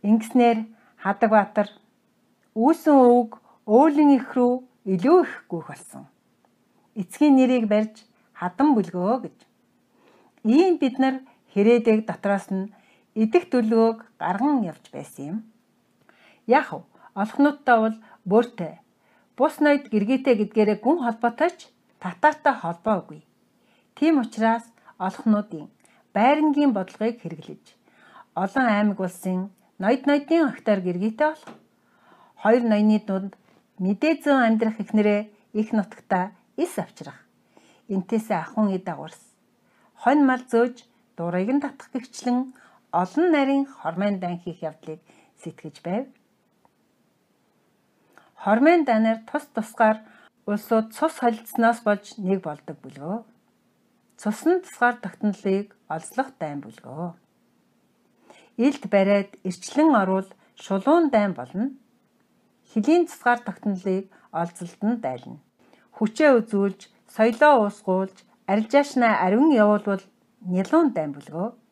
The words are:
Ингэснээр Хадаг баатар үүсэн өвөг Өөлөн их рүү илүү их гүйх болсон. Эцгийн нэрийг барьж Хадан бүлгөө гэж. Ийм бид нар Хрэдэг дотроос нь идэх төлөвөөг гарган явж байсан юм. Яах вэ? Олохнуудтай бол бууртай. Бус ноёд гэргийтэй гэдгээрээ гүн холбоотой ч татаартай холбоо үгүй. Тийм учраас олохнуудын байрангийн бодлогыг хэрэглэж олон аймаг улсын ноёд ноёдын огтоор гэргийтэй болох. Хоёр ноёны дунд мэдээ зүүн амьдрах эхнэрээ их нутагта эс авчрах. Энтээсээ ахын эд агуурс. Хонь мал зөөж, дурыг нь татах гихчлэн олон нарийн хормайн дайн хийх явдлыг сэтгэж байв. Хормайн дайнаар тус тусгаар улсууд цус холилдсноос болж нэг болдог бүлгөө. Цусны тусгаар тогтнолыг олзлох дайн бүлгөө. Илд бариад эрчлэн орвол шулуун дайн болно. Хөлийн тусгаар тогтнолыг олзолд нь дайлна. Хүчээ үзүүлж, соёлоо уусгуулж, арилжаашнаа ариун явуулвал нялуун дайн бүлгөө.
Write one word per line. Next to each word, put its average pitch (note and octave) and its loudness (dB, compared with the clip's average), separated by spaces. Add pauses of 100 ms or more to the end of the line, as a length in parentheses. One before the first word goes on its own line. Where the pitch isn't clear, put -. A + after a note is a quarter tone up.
Ингэснээр A3+ 2 (420)
Хадаг G3 -2
баатар G#3 2 (880)
үүсэн D4 2
өвөг A#3+ 4 (300)
Өөлөн C#4+ 4
их C4+ -4
рүү B3 2 (320)
илүү G3 4
их - -14 (180)
гүйх E3+ -8
болсон. - -20 (880)
Эцгийн C#4 2
нэрийг B3+ 4
барьж G#3+ -2 (320)
Хадан C4 0
бүлгөө F3+ -2 (100)
гэж. - -18 (1080)
Ийм D#4+ 4
бид C4 -2
нар C4 0 (360)
Хрэдэг A3 2
дотроос G3+ -4
нь G3 -6 (440)
идэх A3 0
төлөвөөг A3+ 0 (200)
гарган A3+ -2
явж E3 -10
байсан C#3+ -16
юм. G3+ -8 (1080)
Яах C4 2
вэ? D3+ -12 (380)
Олохнуудтай C4 0
бол A3 0 (280)
бууртай. G3 -2 (640)
Бус D4+ 0
ноёд C#4+ 0
гэргийтэй B3+ 0
гэдгээрээ G#3+ 0
гүн D#4 0
холбоотой A#3 -2
ч - -20 (420)
татаартай D4 0
холбоо F#3+ -4
үгүй. D#3 -20 (760)
Тийм D4+ 2
учраас A3+ -2 (320)
олохнуудын F#3+ -4 (480)
байрангийн C#4+ 2
бодлогыг G#3+ -6
хэрэглэж D#3 -14 (680)
олон G3+ -2
аймаг G#3 0
улсын F#3 -6 (400)
ноёд A#3+ 0
ноёдын D4 2
огтоор G3+ -2
гэргийтэй G3 -2
болох. - -10 (840)
Хоёр A#3 4
ноёны G#3+ 2
дунд F#3+ -6 (460)
мэдээ G3+ 0 (100)
зүүн C4+ 2
амьдрах A3 -2
эхнэрээ G#3 0 (300)
их G#3+ -4
нутагта G3 -4 (240)
эс F4+ -6
авчрах. - -14 (680)
Энтээсээ G3+ -4
ахын G#3 -2
эд F#3 -6
агуурс. D#3 -14 (800)
Хонь C#4+ 4
мал B3+ 0
зөөж, A#3+ 0 (420)
дурыг F3 -4
нь C#4+ 0
татах - -12
гихчлэн B3 -6 (540)
олон F#3 0
нарийн C#4 2
хормайн G3 -6
дайн F3 -8
хийх E3+ -12
явдлыг D#3 -12 (400)
сэтгэж D#3+ -16
байв. G3+ -4 (2250)
Хормайн C#4+ 2
дайнаар A3 0
тус - -8
тусгаар A3 0 (480)
улсууд A3 -2
цус D#4+ -2
холилдсноос A#3 -2
болж G#3 -2 (100)
нэг F#3+ -2
болдог D3 -12
бүлгөө. C#3 -12 (1040)
Цусны D#4+ -2
тусгаар A#3+ -2
тогтнолыг G3 -4 (140)
олзлох G3+ -8 (100)
дайн D3 -8
бүлгөө. C#3 -14 (1500)
Илд C4+ 0
бариад G3 2 (120)
эрчлэн D4 0
орвол F#3+ 0 (260)
шулуун C#4 0
дайн G#3 0
болно. F3+ -6 (1040)
Хөлийн D#4 2
тусгаар A#3+ -2
тогтнолыг F#3+ -6 (240)
олзолд F3 -10
нь A3 -4
дайлна. B2+ -10 (600)
Хүчээ C#4 0
үзүүлж, G3+ -2 (300)
соёлоо A#3 2
уусгуулж, F#3+ -4 (300)
арилжаашнаа A3+ 0 (120)
ариун A#3+ 4
явуулвал G#3 2 (380)
нялуун F#3+ 0
дайн D#3 -6
бүлгөө. D3 -10 (240)